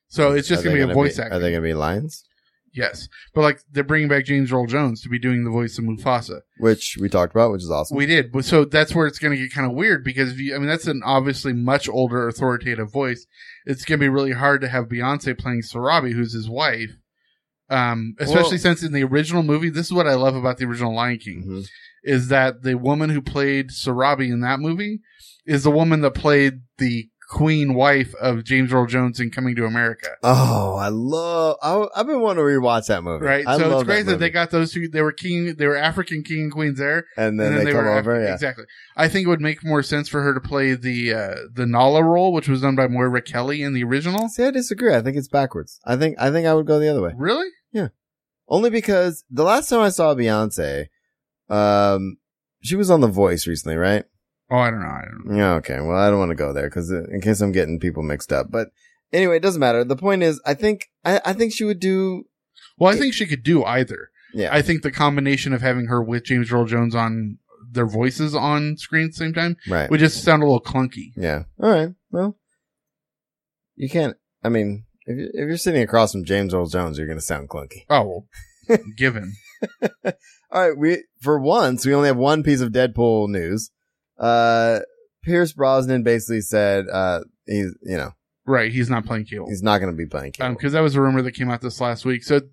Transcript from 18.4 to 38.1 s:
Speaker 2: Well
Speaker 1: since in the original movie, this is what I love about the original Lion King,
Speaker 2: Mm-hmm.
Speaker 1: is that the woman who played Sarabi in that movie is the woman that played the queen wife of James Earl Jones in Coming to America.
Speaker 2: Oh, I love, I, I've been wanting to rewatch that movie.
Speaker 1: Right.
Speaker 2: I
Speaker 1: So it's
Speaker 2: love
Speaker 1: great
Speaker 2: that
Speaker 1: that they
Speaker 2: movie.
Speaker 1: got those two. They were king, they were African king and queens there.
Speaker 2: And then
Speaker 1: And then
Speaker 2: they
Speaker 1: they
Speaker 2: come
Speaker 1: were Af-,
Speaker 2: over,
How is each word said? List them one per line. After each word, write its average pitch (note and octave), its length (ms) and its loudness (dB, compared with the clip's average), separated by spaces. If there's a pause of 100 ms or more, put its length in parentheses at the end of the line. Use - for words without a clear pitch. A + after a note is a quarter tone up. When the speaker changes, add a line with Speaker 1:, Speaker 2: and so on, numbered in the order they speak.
Speaker 2:
Well - 20 -
Speaker 1:
since E3+ 240 2
in D#3+ 80 -4
the C#3 120 0
original D3+ 400 0
movie, D#3 260 0
this D#3+ 180 -4
is F3+ 60 -6
what F3 140 2
I C#3 80 4
love C3 200 2
about B2+ 220 -2
the C3 80 -4
original A#2+ 300 -2
Lion A#2+ 240 -2
King, F2+ 240 -12
Speaker 2:
Mm-hmm. F#2+ 180 -8 (420)
Speaker 1:
is B2+ 240 0
that C3 360 2
the B2+ 140 -2
woman D3 320 0
who D3 120 -2
played C#3 480 -2
Sarabi C3 600 -2
in A#2+ 100 -2
that C3 180 -2
movie G3 400 -4 (460)
is C#3+ 180 0
the D3 80 6
woman D#3 300 4
that C#3 140 2
played C#3 460 2 (160)
the A#2+ 300 -2 (220)
queen D3+ 440 2
wife C3 480 4
of A#2 220 0
James C3 280 2
Earl B2+ 140 4
Jones A#2+ 340 0
in A#2 120 -4
Coming B2+ 240 -4
to A#2 100 0
America. A2+ 440 -2 (120)
Speaker 2:
Oh, A#2 540 2
I G2+ 140 -2
love, D#3 760 -2
I, G3 320 0
I've A3 100 0
been C#4+ 140 0
wanting G3 240 2
to C#3+ 40 4
rewatch B2 400 2
that F#2+ 140 0
movie. E2+ 240 -4
Speaker 1:
Right. C#3 220 0
Speaker 2:
I C3+ 100 2
Speaker 1:
So D#3+ 60 2
it's D#3+ 100 4
Speaker 2:
love C3 120 2
Speaker 1:
great G#3 180 0
Speaker 2:
that F#3+ 80 -2
Speaker 1:
that E3+ 80 0
they E3+ 60 0
Speaker 2:
movie. E3 80 -2
Speaker 1:
got E3+ 180 -2
those E3 200 0
two. E3+ 160 -6
They D#3 140 -2
were D3+ 120 0
king, E3+ 440 -4
they D3 80 0
were C#3+ 120 2
African D#3+ 440 -2
king D#3 200 -6
and D3+ 100 -4
queens D3 260 -2
there. D3 280 -2 (120)
Speaker 2:
And G#2+ 220 0
then G#2+ 80 2
Speaker 1:
And - 100 2
then D3 80 2
Speaker 2:
they D3 60 2
Speaker 1:
they C#3+ 40 2
Speaker 2:
come - 100 2
Speaker 1:
were G#2+ 120 2
Af-, - 80 2
Speaker 2:
over, A#2 180 0